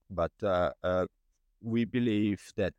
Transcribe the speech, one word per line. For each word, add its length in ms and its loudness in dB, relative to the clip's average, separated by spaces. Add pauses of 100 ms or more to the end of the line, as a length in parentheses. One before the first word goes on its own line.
but, 220 -2 (100)
uh, 300 2 (120)
uh, 220 0 (560)
we 240 0
believe 680 0
that 240 -2